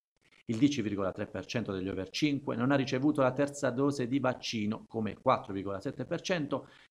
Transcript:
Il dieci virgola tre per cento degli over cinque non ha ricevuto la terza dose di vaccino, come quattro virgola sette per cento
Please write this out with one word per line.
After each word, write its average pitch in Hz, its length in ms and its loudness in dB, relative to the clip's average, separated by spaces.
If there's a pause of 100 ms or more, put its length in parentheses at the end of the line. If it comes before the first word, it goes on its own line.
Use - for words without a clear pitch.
(460)
Il 110 120 0
dieci 139 240 4
virgola 98 300 0
tre 104 160 -4
per 95 180 -8
cento 104 280 -2
degli 95 160 -2
over 95 220 -6
cinque 139 440 0
non 123 160 2
ha 143 40 4
ricevuto 135 460 2
la 127 120 4
terza 139 380 0
dose 139 360 2
di 131 120 2
vaccino, 110 680 -2
come 104 320 -4
quattro 123 320 2
virgola 98 300 -4
sette - 240 -6
per 165 160 -4
cento 147 480 -2 (220)